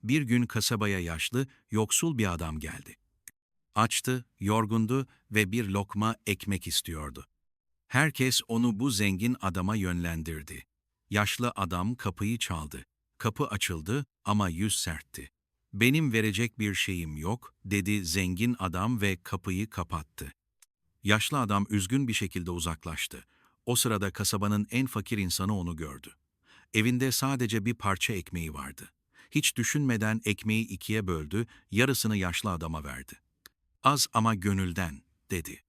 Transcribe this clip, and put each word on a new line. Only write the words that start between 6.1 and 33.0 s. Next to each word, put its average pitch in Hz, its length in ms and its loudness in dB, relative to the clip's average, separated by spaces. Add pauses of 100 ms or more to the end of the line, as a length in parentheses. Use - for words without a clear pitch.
ekmek 98 400 -2
istiyordu. 73 600 -6 (600)
Herkes 131 600 2
onu 113 320 2
bu 135 120 0
zengin 101 500 2
adama 95 340 0
yönlendirdi. 85 920 -4 (440)
Yaşlı 104 460 0
adam 92 400 -2
kapıyı 104 420 -4
çaldı. 82 480 -6 (320)
Kapı 120 300 -2
açıldı 101 580 -2 (200)
ama 101 240 2
yüz 98 300 0
sertti. - 520 -8 (420)
"Benim 127 400 4
verecek 110 460 0
bir 104 160 0
şeyim 85 420 -2
yok," 92 360 -6 (120)
dedi 98 400 0
zengin 92 540 0
adam 95 420 -2
ve 98 220 0
kapıyı 98 460 -4
kapattı. 80 640 -8 (720)
Yaşlı 107 360 2
adam 101 300 2
üzgün 107 380 0
bir 113 60 -2
şekilde 90 380 -4
uzaklaştı. 82 760 -6 (400)
O 123 100 2
sırada 101 360 2
kasabanın 104 600 0
en 131 140 2
fakir 113 320 -4
insanı 98 400 0
onu 87 180 -4
gördü. 78 400 -10 (580)
Evinde 123 380 4
sadece 117 540 0
bir 117 80 2
parça 101 400 -2
ekmeği 85 400 -6
vardı. 69 400 -12 (380)
Hiç - 260 0
düşünmeden 113 680 2
ekmeği 110 420 2
ikiye 101 400 -4
böldü, 85 400 -2 (240)
yarısını 113 460 2
yaşlı 92 340 0
adama 80 320 -4
verdi. 65 300 -10 (680)